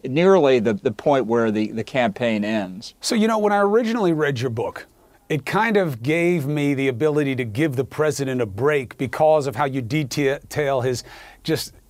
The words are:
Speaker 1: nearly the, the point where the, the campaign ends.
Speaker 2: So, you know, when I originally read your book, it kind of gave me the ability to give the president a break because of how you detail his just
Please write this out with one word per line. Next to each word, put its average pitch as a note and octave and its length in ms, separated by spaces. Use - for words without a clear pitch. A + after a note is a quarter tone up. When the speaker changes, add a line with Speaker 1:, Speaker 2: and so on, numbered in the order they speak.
Speaker 1:
nearly C#3+ 560
the, A2 140
the G#2+ 180
point C3+ 340
where A2+ 240
the, G#2+ 220
the A2 140
campaign A2+ 580
ends. G2+ 560
Speaker 2:
So, - 160
you A3 140
know, A3 80
when G#3 160
I G3+ 60
originally A3 520
read C#3+ 300
your C3 80
book, - 380
it D#3 160
kind G#3 320
of C#3+ 260
gave E3+ 420
me C#3+ 280
the C3+ 160
ability C#3 480
to B2+ 80
give B2 320
the C3 80
president C#3 560
a A#2 40
break B2 520
because D3+ 500
of C#3 80
how C#3+ 80
you C3+ 180
detail C#3 1000
his B2 240
just - 260